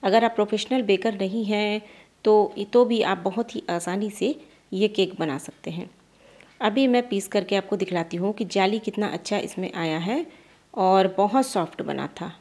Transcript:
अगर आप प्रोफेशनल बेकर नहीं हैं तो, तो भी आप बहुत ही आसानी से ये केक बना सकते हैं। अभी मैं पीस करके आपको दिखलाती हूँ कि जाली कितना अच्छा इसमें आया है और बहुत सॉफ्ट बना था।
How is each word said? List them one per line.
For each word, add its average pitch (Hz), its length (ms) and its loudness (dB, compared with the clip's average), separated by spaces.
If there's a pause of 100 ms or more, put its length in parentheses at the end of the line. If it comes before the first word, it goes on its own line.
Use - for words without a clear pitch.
अगर 214 220 4
आप 226 100 0
प्रोफेशनल 214 480 0
बेकर 202 320 2
नहीं 196 300 -2
हैं 208 380 -2 (420)
तो, 214 300 6 (180)
तो 247 120 8
भी 226 180 2
आप 185 160 0
बहुत 196 380 -4
ही 220 140 -8
आसानी 180 400 -2
से 240 300 -2 (320)
ये 190 160 2
केक 190 300 0
बना 151 200 -2
सकते - 320 -12
हैं। 165 200 -10 (720)
अभी 247 260 2
मैं 247 220 2
पीस 196 200 -2
करके 196 280 0
आपको 190 200 -2
दिखलाती 175 400 -4
हूँ 190 160 -2
कि 208 120 -4
जाली 196 340 2
कितना 208 280 -4
अच्छा 202 320 -4
इसमें - 340 -6
आया 165 260 -2
है 233 280 -2 (480)
और 185 420 4
बहुत 214 300 2
सॉफ्ट - 360 -4
बना 139 240 -4
था। - 340 -10